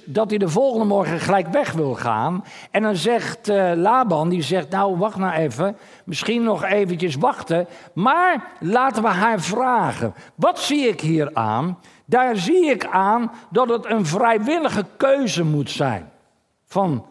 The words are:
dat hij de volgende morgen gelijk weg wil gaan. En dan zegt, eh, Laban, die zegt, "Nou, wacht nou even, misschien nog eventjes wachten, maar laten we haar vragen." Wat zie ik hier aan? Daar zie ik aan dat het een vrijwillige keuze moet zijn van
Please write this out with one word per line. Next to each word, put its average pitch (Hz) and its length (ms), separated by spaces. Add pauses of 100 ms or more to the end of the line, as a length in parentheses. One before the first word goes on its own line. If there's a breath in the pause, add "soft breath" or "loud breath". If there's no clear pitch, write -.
dat 196 260
hij 214 80
de 196 100
volgende 226 360
morgen 185 360
gelijk 185 280
weg 262 240
wil 143 220
gaan. 123 500 (260 loud breath)
En 208 120
dan 214 140
zegt, 175 520
eh, 190 260
Laban, 180 540
die 180 140
zegt, 151 280
"Nou, 190 260
wacht 202 200
nou 185 160
even, 160 440 (280 loud breath)
misschien 233 380
nog 208 220
eventjes 185 500
wachten, 175 520 (260 loud breath)
maar 302 520 (160)
laten 226 420
we 226 60
haar 202 320
vragen." 185 760 (200 loud breath)
Wat 339 240
zie 277 300
ik 202 120
hier 156 340
aan? 117 440 (260 soft breath)
Daar 240 320
zie 302 340
ik 214 160
aan 214 460 (180 loud breath)
dat 233 180
het 233 160
een 214 220
vrijwillige 226 800 (120)
keuze 262 480
moet 147 260
zijn 113 400 (560)
van 175 440